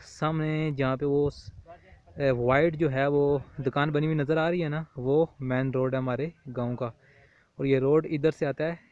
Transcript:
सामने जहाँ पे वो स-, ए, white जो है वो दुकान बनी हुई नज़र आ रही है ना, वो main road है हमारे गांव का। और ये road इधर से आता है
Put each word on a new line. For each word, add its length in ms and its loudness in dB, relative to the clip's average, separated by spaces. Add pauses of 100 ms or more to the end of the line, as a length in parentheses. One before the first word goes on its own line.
सामने 640 -2
जहाँ 260 0
पे 80 -4
वो 240 2
स-, 220 -12 (680)
ए, 140 2
white 440 2
जो 140 0
है 200 0
वो 320 2 (200)
दुकान 300 0
बनी 140 0
हुई 100 0
नज़र 220 0
आ 120 0
रही 120 -2
है 80 -2
ना, 160 -6 (120)
वो 440 0
main 320 0
road 220 0
है 40 -2
हमारे 320 -4 (180)
गांव 260 -4
का। 160 -6 (680)
और 60 -2
ये 140 4
road 280 4
इधर 240 0
से 140 -4
आता 180 -4
है 160 -4 (120)